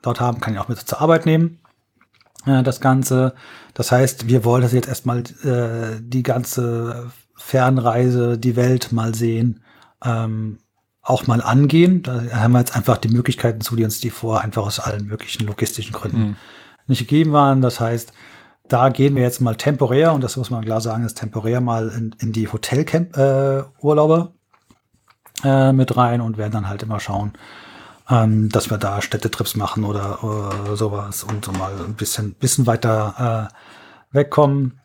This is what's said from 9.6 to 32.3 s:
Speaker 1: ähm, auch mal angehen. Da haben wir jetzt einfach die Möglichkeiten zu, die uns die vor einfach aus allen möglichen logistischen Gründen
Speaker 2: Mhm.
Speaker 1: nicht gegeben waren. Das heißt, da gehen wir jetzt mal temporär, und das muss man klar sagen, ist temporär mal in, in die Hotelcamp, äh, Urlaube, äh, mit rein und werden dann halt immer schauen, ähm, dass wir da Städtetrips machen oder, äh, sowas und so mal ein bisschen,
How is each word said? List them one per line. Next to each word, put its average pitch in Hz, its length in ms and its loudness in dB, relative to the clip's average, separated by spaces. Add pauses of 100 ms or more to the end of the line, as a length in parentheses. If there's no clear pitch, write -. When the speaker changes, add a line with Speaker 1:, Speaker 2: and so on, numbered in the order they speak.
Speaker 1:
ähm, 110 560 -4 (420)
auch - 240 0
mal 120 160 2
angehen. 160 600 4
Da 123 180 -4 (120)
haben 117 180 4
wir 123 80 6
jetzt - 160 0
einfach 117 240 2
die 113 100 -2
Möglichkeiten 117 520 0
zu, 117 140 -6
die 113 80 2
uns 110 160 -2
die 117 120 -6
vor 110 300 -4
einfach 110 200 -4
aus 101 180 -4
allen 104 280 -6
möglichen 107 400 -8
logistischen 107 460 -6
Gründen 104 260 -4
Speaker 2:
Mhm. 104 160 -2 (500)
Speaker 1:
nicht 131 140 0
gegeben 151 320 2
waren. 139 300 4
Das 123 180 0
heißt, 117 340 -4 (540)
da 131 220 4
gehen 139 260 2
wir 127 80 2
jetzt 123 180 0
mal 113 140 2
temporär, 143 580 2
und 135 100 0
das 123 140 -6
muss 123 140 -6
man 117 120 -4
klar 110 180 -2
sagen, 113 220 -2
ist 113 140 -6
temporär 113 440 -2
mal 113 280 -2
in, 113 300 -6
in 113 120 -4
die 107 160 -2
Hotelcamp, 156 680 -2
äh, 135 460 2 (180)
Urlaube, 156 520 4 (1120)
äh, 135 300 4
mit 131 240 2
rein 120 240 2
und 113 160 -4
werden 107 160 -4
dann 101 160 -4
halt 101 140 -8
immer 107 160 -6
schauen, 101 340 -6 (760)
ähm, 110 420 4
dass 107 200 0
wir 110 80 -2
da 101 240 -4
Städtetrips - 540 -6
machen 104 280 -4
oder, 101 360 -4 (520)
äh, 104 40 -2
sowas 101 480 -4
und 107 200 -6
so 98 80 -8
mal 92 200 -6 (120)
ein 107 120 -8
bisschen, 104 400 -6